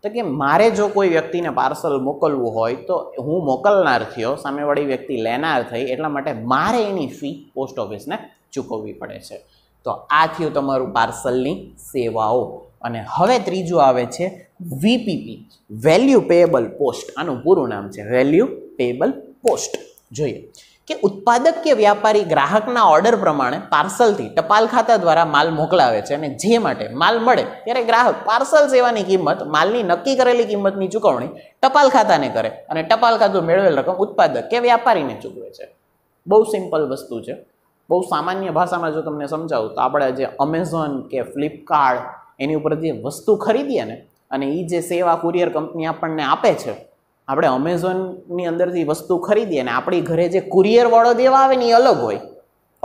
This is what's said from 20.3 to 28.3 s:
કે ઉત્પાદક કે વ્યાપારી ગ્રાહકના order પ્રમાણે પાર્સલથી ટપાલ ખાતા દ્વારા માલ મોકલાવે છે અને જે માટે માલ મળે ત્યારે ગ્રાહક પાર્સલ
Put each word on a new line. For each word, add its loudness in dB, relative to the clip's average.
કે -6
ઉત્પાદક 2
કે 4
વ્યાપારી 4
ગ્રાહકના 2
order 6
પ્રમાણે 0
પાર્સલથી 2
ટપાલ 2
ખાતા 2
દ્વારા 4
માલ 2
મોકલાવે 2
છે -6
અને -4
જે 0
માટે -2
માલ 0
મળે 2
ત્યારે -4
ગ્રાહક 4
પાર્સલ 4